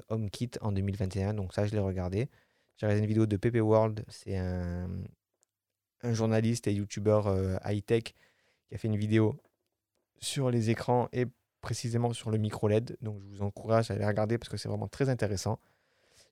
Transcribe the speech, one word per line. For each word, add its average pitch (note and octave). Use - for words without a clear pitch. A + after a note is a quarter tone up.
HomeKit A2+
en G#2+
deux G2
mille G2
vingt G2
et G2
un, G#2
donc F#2+
ça, G#2
je G#2
l'ai G#2+
regardé. F#2+
J'ai G#2+
regardé G#2
une G#2
vidéo A2
de G#2
Pepe A#2
World, A2
c'est -
un, F2+
un A#2+
journaliste A2+
et G#2
youtubeur, G#2
euh, F#2+
high-tech A2+
qui -
a A2+
fait -
une G#2+
vidéo G#2+
sur C3
les A#2
écrans B2
et B2
précisément A#2+
sur A2+
le G#2+
micro G#2+
led. A2
Donc, G#2
je G2
vous G2+
encourage A2+
à -
aller G#2
regarder G#2+
parce -
que G#2+
c'est G#2+
vraiment G#2
très C3+
intéressant. G#2+